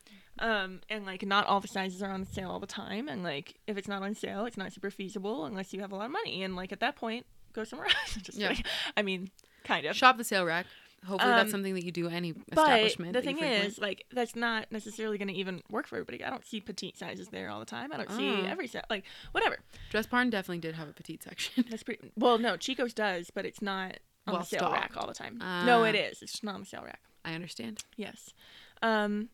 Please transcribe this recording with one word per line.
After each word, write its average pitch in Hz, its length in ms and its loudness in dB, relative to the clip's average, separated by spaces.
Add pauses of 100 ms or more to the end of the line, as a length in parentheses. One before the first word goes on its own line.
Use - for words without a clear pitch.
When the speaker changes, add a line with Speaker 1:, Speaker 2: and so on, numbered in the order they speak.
(480)
Speaker 1:
Um, 190 400 0
and, 214 160 -4
like, 190 220 -6
not 202 220 4
all 196 140 8
the 202 60 -6
sizes 190 360 -2
are 190 80 -2
on 190 160 -4
sale 185 240 -4
all 180 80 -4
the 190 80 -8
time, 202 420 -6
and, 226 140 -4
like, 160 320 -4 (100)
if 214 100 -2
it's 196 120 -6
not 196 160 -4
on 202 100 -2
sale, 196 320 -4
it's 233 100 -6
not 185 160 -6
super 196 200 -6
feasible 208 540 -4
unless 196 280 -6
you 185 80 -4
have 196 100 -6
a 190 40 -6
lot 202 100 -4
of 247 60 -6
money, 339 320 -4
and, 190 120 -4
like, 185 160 -6
at 202 100 -8
that 262 140 2
point, 233 300 -4 (280)
go 220 100 -4
somewhere 247 240 -8
<laughs> - 140 6
else. 880 200 -4
Just - 160 -12
Speaker 2:
Yeah. 202 120 2
Speaker 1:
kidding. - 160 0 (300)
I 214 60 4
mean, 190 300 -2 (320)
kind 156 240 2
of. 180 80 0
Speaker 2:
Shop 254 240 8
the 233 40 -2
sale 190 220 2
rack. 170 220 0 (400)
Hopefully 202 260 6
that's 220 160 8
Speaker 1:
Um, - 20 -2
Speaker 2:
something 196 240 0
that 175 100 -2
you 180 60 -4
do 170 180 0
any 170 220 -2
Speaker 1:
but - 260 -4
Speaker 2:
establishment 220 560 6
Speaker 1:
the 247 80 4
Speaker 2:
that 254 80 0
you 269 60 0
Speaker 1:
thing - 20 -4
Speaker 2:
frequent. 254 280 4
Speaker 1:
is, 208 120 -4
like, 196 340 -4
that's 240 240 0
not 233 360 -2
necessarily 214 480 -4
gonna 196 140 -2
even 190 360 -2
work 226 160 -2
for - 120 -8
everybody. - 260 -6
I - 80 -4
don't - 120 -8
see - 160 -8
petite 196 380 -10
sizes 185 300 -8
there 190 240 -6
all 104 80 -6
the - 60 -8
time. 240 280 -8
I 285 40 -6
don't 113 120 -6
see - 180 0
Speaker 2:
Oh. 208 180 2
Speaker 1:
every 320 200 -2
set, - 240 -8
like, 202 140 -2 (280)
whatever. 392 280 2 (320)
Speaker 2:
Dress 214 160 0
Barn 247 240 4
definitely 180 300 -2
did 160 120 -4
have 160 160 -8
a - 40 -14
petite - 280 -12
section. - 440 0
<laughs> - 40 -14
Speaker 1:
That's 226 140 -8
pretty, - 320 -10
well, 233 240 6
no, 220 180 2
Chico's 254 380 0
does, 185 340 0
but 190 160 -4
it's - 160 -8
not 190 380 -4 (260)
on 185 80 -2
Speaker 2:
Well 180 60 4
Speaker 1:
the 175 80 -4
sale 190 140 0
Speaker 2:
stocked. 175 120 2
Speaker 1:
rack - 240 2
all - 80 -2
the - 80 -6
time. - 240 -10
No, 226 460 6
it 220 120 4
Speaker 2:
Ah. 165 140 2
Speaker 1:
is. - 140 -12
It's - 80 -12
just - 120 -8
not 208 120 -6
on 196 60 -10
the 196 40 -14
sale - 180 -12
rack. - 180 -14 (220)
Speaker 2:
I 165 120 -4
understand. 214 480 -8 (120)
Speaker 1:
Yes. 208 380 -10 (480)
Um, 214 520 2